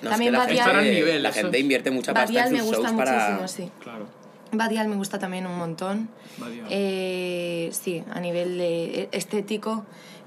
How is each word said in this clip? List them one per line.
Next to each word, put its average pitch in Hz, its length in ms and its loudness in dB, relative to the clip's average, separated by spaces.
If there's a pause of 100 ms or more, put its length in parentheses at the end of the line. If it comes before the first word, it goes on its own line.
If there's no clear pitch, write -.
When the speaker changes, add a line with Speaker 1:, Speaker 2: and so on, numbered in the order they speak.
Speaker 1:
No, - 80 -4
Speaker 2:
También 240 260 4
Speaker 1:
es 240 60 6
que - 120 2
la - 100 4
Speaker 2:
Badial - 20 6
Speaker 1:
gente, 190 60 6
Speaker 3:
Estar 180 40 6
al 208 180 6
nivel, 151 300 4
Speaker 1:
la 107 60 4
Speaker 3:
eso 107 100 -2
Speaker 1:
gente 104 180 2
Speaker 3:
es. 135 60 4
Speaker 1:
invierte 131 280 2
mucha 127 220 0
pasta 226 140 4
Speaker 2:
Badial 240 200 4
Speaker 1:
en 262 60 2
Speaker 2:
me 269 60 4
Speaker 1:
sus 220 80 0
Speaker 2:
gusta 220 220 2
Speaker 1:
shows 226 80 0
para 123 320 4
Speaker 2:
muchísimo, 95 180 -2
sí. 90 240 -10 (100)
Speaker 3:
Claro. 113 260 -14 (440)
Speaker 2:
Badial 220 380 0
me 208 80 -2
gusta 196 220 -4
también 185 280 -6
un 180 100 -6
montón. 185 520 -4 (280)
Speaker 3:
Badial. 120 320 -12
Speaker 2:
Eh, 180 1040 -2
sí, 170 400 -6
a - 80 -6
nivel 175 380 -2
de, 170 460 -2
eh, 196 80 -8
estético, 208 760 -4 (420)